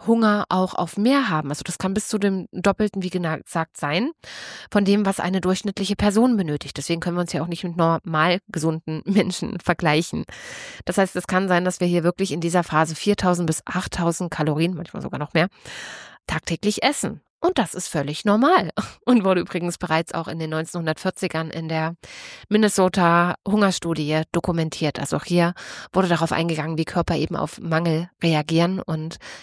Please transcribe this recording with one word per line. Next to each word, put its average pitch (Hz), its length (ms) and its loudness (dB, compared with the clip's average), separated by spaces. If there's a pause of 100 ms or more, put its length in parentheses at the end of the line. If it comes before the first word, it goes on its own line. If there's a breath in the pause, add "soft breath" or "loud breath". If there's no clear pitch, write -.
Hunger 220 420 4
auch 185 260 0
auf - 220 -4
mehr 254 320 4
haben. 156 220 -2
Also 147 140 -6
das - 140 -8
kann 190 160 -2
bis 208 140 -4
zu 214 100 -2
dem 190 340 0
Doppelten, 196 500 0
wie 180 80 -4
gena-, 170 280 -2
gesagt, - 380 -6
sein, 175 340 0 (600 loud breath)
von 202 140 4
dem, 202 220 4
was 196 140 0
eine 185 200 0
durchschnittliche 190 560 -2
Person 220 400 4
benötigt. 156 400 -2
Deswegen 165 240 -2
können 175 160 -2
wir 175 60 0
uns 170 100 -6
ja 147 100 -2
auch 165 60 -6
nicht 175 160 -6
mit 170 120 -4
normal 165 720 2
gesunden 160 540 -2
<laughs> - 40 -16
Menschen 185 540 0
vergleichen. 160 640 0 (600 loud breath)
Das - 140 -4
heißt, 190 180 2
es 180 100 -6
kann 185 220 0
sein, 180 160 4
dass 185 160 -2
wir 180 60 2
hier 175 180 2
wirklich 180 280 0
in 170 80 -4
dieser 170 220 2
Phase 160 320 2
viertausend 180 520 2
bis 160 180 -2
achttausend 175 640 -2
Kalorien, 160 440 0
manchmal 165 280 -10
sogar 135 160 -8
noch 147 160 -6
mehr, 175 140 4 (800 loud breath)
tagtäglich - 560 -2
essen. - 380 -2 (260)
Und 370 120 0
das 202 160 0
ist - 140 -8
völlig 147 360 -4
normal 214 520 4
<laughs> - 280 -8
und 240 200 6
wurde 185 180 4
übrigens 175 360 -4
bereits 165 340 -2
auch - 140 -4
in 165 120 -8
den 160 120 -6
neunzehnhundertvierzigern 160 1000 -4
in 160 180 -8
der 160 260 -2 (540 loud breath)
Minnesota-Hungerstudie 180 1700 4 (100)
dokumentiert. 165 640 0
Also - 180 -2
auch 151 80 -4
hier 175 300 2 (380 loud breath)
wurde 185 160 2
darauf 165 240 2
eingegangen, 160 460 -2
wie 160 60 0
Körper 170 320 -2
eben 156 200 -2
auf - 240 -6
Mangel 165 500 0 (120)
reagieren 165 580 2
und 160 380 -6 (240 loud breath)